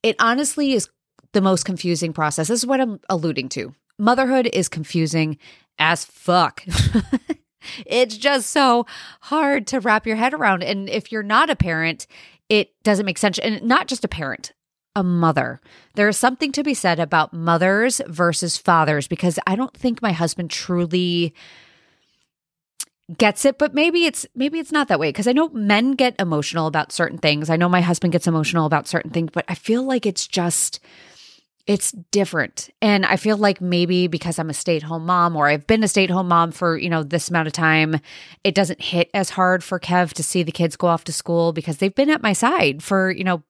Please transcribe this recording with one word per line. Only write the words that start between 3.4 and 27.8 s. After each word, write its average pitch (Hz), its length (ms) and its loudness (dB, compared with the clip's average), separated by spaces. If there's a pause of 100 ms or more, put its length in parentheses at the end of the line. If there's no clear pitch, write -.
to. 131 240 -10 (240)
Motherhood 247 540 2
is 175 160 0
confusing 156 720 -2 (400)
as 160 260 2
fuck. - 640 0
<laughs> 170 60 -6 (1080)
It's 226 320 0
just 262 340 0
so 247 360 4 (340)
hard 277 480 0
to 262 120 -2
wrap 214 260 0
your 220 100 -2
head 240 160 0
around. 208 300 0
And 196 260 -4
if - 240 -6
you're 220 100 -6
not 233 280 0
a 262 60 2
parent, 165 500 -2 (420)
it 208 220 2 (120)
doesn't 208 220 2
make 190 140 -4
sense. 202 200 0
And 214 240 -4
not 233 240 2
just - 160 -6
a - 60 -4
parent, - 460 -8 (420)
a 202 60 0
mother. 160 580 2 (340)
There 208 140 4
is 208 80 0
something 262 360 0
to 294 100 -2
be 285 100 0
said 175 260 0
about 160 360 0
mothers 180 720 2
versus 170 500 -2
fathers, 156 500 2
because 170 400 -2
I 190 100 -2
don't 254 200 -6
think 240 240 -4
my 214 120 -2
husband 170 380 -4
truly 175 840 -2 (1800)
gets - 260 0
it, 277 140 2
but 294 160 0
maybe 339 320 2
it's, - 280 -4
maybe 285 240 -2
it's 311 140 -8
not 294 160 0
that 170 100 2
way. 151 140 0
'Cause 208 140 -2
I 247 60 2
know 311 180 2
men 214 420 2
get 247 260 0
emotional 160 480 -2
about 156 260 -2
certain 165 260 -2
things. 151 320 0
I 165 60 4
know 175 120 4
my 180 140 4